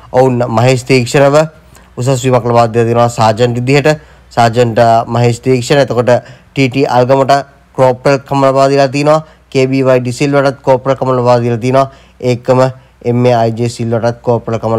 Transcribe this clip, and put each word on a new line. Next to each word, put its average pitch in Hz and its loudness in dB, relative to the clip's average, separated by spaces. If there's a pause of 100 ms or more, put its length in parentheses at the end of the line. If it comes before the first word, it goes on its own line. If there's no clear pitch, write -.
(120)
ඔවුන් 127 2
මහේෂ් 120 0
තීක්ෂණව 139 2 (600)
උසස් 127 -2
වීමක් 127 0
ලබා 117 2
දීලා 113 0
තියෙනවා 117 0
සාජන්ට් 117 0
විදිහට. 139 0 (300)
සාජන්ට්, 117 0
අ, 117 2
මහේෂ් 120 -2
තීක්ෂණ. 131 0
එතකොට 117 0 (400)
ටී 135 -2
ටී 139 -2
අල්ගමට 127 2 (400)
කෝප්‍රල් 131 0
කම 139 -4
ලබා 135 2
දීලා 139 2
තිනවා. 147 0 (240)
කේ 131 0
බී 135 -2
වයි 131 2
ඩි 123 -4
සිල්වටත් 139 -2
කෝප්‍රල් 135 0
කම 131 -4
ලබා 123 2
දීලා 120 -4
තිනවා. 127 0 (280)
ඒකම 123 -2 (460)
එම් 120 0
ඒ 123 2
අයි 117 0
ජේ 120 -4
සිල්වටත් 117 -4
කෝප්‍රල් 113 -4
කම 113 -4